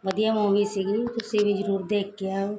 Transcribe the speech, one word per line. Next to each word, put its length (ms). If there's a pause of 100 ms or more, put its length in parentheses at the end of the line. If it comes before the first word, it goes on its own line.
ਵਧੀਆ 300
ਮੂਵੀ 300
ਸੀਗੀ, 420
ਤੁਸੀਂ 380
ਵੀ 100
ਜ਼ਰੂਰ 340
ਦੇਖ 300
ਕੇ 140
ਆਓ। 260